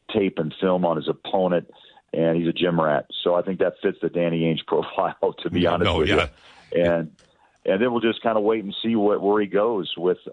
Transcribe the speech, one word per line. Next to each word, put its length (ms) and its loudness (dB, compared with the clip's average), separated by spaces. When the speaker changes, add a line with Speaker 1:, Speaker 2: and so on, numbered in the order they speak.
Speaker 1:
tape 240 0
and 240 -4
film 240 2
on 100 2
his 140 -4
opponent, 600 -2
and 240 2
he's 100 0
a 60 -2
gym 260 0
rat. 280 0
So 120 2
I 60 0
think 180 -6
that 220 0
fits 200 -2
the 80 -2
Danny 340 0
Ainge 220 0
<laughs> 20 -14
profile, 760 -2
to 80 -6
be 120 0
Speaker 2:
No, 120 2
Speaker 1:
honest 120 0
Speaker 2:
no, 120 2
Speaker 1:
with 100 2
Speaker 2:
yeah. 200 2
Speaker 1:
you. 100 2
And, 300 0
and 160 2
then 100 2
we'll 80 0
just 220 0
kinda 180 0
wait 240 2
and 180 -8
see 140 0
what, 260 2
where 200 4
he 60 0
goes 500 0
with, 220 0